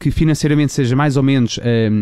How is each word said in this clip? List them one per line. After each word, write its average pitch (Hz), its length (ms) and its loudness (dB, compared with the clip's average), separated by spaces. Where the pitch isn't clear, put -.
que 143 100 -2
financeiramente 147 640 0
seja 127 240 0
mais 143 220 0
ou 135 40 2
menos, 135 400 0
eh, 117 280 0